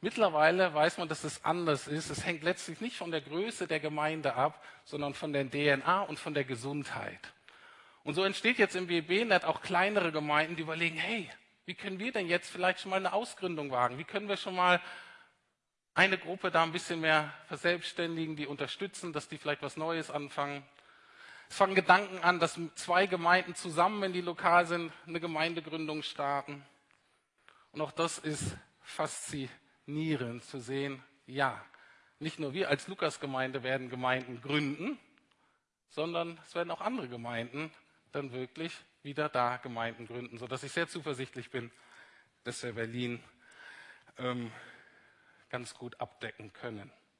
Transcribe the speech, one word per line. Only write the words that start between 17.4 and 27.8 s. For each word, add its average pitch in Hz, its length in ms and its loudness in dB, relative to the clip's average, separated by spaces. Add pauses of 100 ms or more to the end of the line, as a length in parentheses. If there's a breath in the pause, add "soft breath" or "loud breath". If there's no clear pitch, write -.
verselbstständigen, 165 880 -2
die 147 100 -4
unterstützen, 147 680 -6
dass 151 160 -6
die 151 100 -12
vielleicht 147 240 -4
was 139 140 -6
Neues 160 340 -2
anfangen. 143 540 -4 (840 loud breath)
Es - 80 -12
fangen 190 200 6
Gedanken 185 420 8
an, 175 220 6
dass 170 180 2 (160)
zwei 180 320 4
Gemeinden 180 480 4
zusammen, 185 480 2
wenn 196 100 -2
die 180 80 -2
lokal 175 460 6
sind, 170 260 -2 (140)
eine 170 140 -4
Gemeindegründung 160 840 -2
starten. 139 640 -4 (1040 soft breath)
Und 147 100 -10